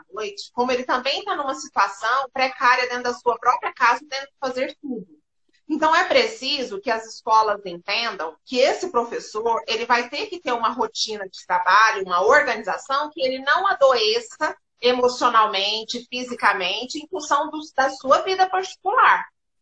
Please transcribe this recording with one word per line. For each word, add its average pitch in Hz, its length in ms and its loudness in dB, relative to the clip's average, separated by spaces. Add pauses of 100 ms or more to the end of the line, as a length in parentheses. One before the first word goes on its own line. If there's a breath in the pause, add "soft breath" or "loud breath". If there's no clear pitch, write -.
(140)
noite, 202 400 -10
como 247 180 0
ele 247 120 0
também 277 400 -2
tá 392 120 -4
numa 277 200 -4
situação 240 760 -2
precária 254 560 2
dentro 247 180 -6
da 247 100 -2
sua 233 240 0
própria 339 340 0
casa, 247 340 2
tendo 277 200 -8
que - 120 -20
fazer 269 400 -4
tudo. 240 280 -10 (600)
Então, 311 280 2
é 359 80 6
preciso 262 760 0
que 240 120 -4
as 226 160 -4
escolas 220 580 0
entendam 185 720 -6 (100)
que 254 140 -2
esse 349 320 2
professor, 226 760 -4
ele 226 200 -4
vai 240 220 0
ter 311 180 -6
que 349 120 -12
ter 269 120 -6
uma 233 180 -2
rotina 220 580 -6
de - 200 -20
trabalho, 196 580 4
uma 180 180 0
organização, 254 840 0
que 320 100 -16
ele 262 200 -2
não 302 260 0
adoeça 254 880 2 (240)
emocionalmente, 226 1300 0
fisicamente, 233 920 -2
em 302 80 -12
função 302 420 -2
dos, 302 240 -12
da 269 160 2
sua 294 320 2
vida 370 260 2
particular. 381 800 2 (360)